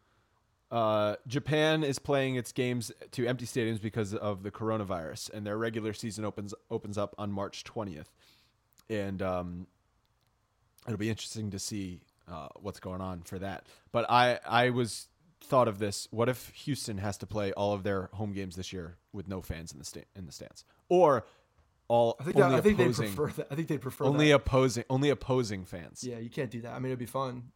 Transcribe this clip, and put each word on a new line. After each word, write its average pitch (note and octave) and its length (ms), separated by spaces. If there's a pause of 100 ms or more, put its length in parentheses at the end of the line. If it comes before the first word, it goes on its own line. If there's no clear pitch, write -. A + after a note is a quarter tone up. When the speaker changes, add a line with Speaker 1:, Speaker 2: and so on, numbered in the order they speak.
(680)
Speaker 1:
Uh, G#2+ 460 (100)
Japan D3+ 580
is C#3 140
playing C3+ 380
its B2 160
games B2 400 (200)
to A#2+ 140
empty B2 200
stadiums A2+ 360
because G#2 320
of G#2 300
the G2+ 80
coronavirus, G2 840
and G#2 140
their G#2 100
regular A2+ 360
season G#2+ 320
opens, G2+ 280 (160)
opens G#2 280
up G2+ 200
on G#2 140
March G2 320
twentieth. F#2+ 480 (800)
And, G2 320
um, F2+ 460 (1200)
it'll G#2+ 140
be G#2+ 100
interesting A2 420
to F#2+ 80
see, F#2 420 (300)
uh, D#2 180 (100)
what's F#2+ 200
going F#2 220
on F#2 200
for F#2 180
that. F#2+ 260 (260)
But A#2 200
I, B2 360
I B2 220
was A#2+ 380 (340)
thought B2+ 260
of G#2 100
this. G2+ 320
What A2+ 180
if B2 220
Houston - 480
has G2 220
to G2 80
play G#2 260
all G2+ 200
of G2 100
their F#2+ 300
home G2+ 200
games F#2+ 220
this F#2 180
year F2 240 (160)
with F#2+ 140
no F#2+ 140
fans E2 300
in C#2+ 60
the C#2+ 80
sta-, - 200 (100)
in F#2+ 100
the D2 60
stands? - 340 (240)
Or D#3 380 (600)
all A#2 320
Speaker 2:
I - 40
think E3 140
that, F#3+ 80
Speaker 1:
only C3 120
Speaker 2:
I - 40
think G#3 160
they'd - 80
Speaker 1:
opposing, G#2+ 280
Speaker 2:
prefer D3 300
that. - 80
I C#3+ 40
think D#3+ 120
they'd D3+ 140
prefer C3 240
Speaker 1:
only D3 240
Speaker 2:
that. C#3+ 60
Speaker 1:
opposing, C3 540
only C3+ 220
opposing A2 540
fans. - 380
Speaker 2:
Yeah, A#2+ 140
you A#2 140
can't C3 180
do A#2 120
that. A#2 120
I B2+ 60
mean, B2+ 80
it'd C3 100
be B2 80
fun. B2+ 380 (120)